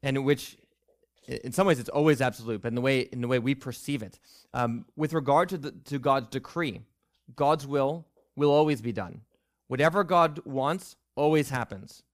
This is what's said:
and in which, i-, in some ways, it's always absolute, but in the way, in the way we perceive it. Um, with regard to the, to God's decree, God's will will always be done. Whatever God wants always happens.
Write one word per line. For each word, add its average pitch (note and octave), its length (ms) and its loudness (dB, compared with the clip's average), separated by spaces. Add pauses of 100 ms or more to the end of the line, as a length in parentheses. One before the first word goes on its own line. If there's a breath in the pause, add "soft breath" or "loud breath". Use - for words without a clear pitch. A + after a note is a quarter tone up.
and C3+ 140 -2
in C3+ 80 -2
which, C#3+ 320 0 (720)
i-, B2+ 160 -8
in - 80 -8
some G3 140 2
ways, D#3+ 120 4
it's A#2 120 -10
always D3 300 4
absolute, A2+ 420 -4
but A#2 60 -4
in A#2 80 -4
the B2 40 -2
way, C3 200 2
in B2 200 -6
the A#2+ 80 -4
way B2+ 120 2
we C3 140 0
perceive C3+ 480 -8
it. F#2+ 160 -16 (360 soft breath)
Um, A#2+ 320 -2 (100)
with D3+ 160 -4
regard D#3 380 2
to F#3+ 80 -6
the, C#3+ 140 -10 (140)
to C#3+ 120 -6
God's C3+ 300 0
decree, C3+ 520 -6 (540)
God's C#3+ 320 2
will C#3+ 400 -2 (300)
will C#3+ 140 4
always D3 300 4
be A#2 120 -6
done. F#2 300 -8 (440)
Whatever D#3+ 380 2
God E3 420 2
wants C#3+ 500 -4 (180)
always D3 360 2
happens. A#2 640 -8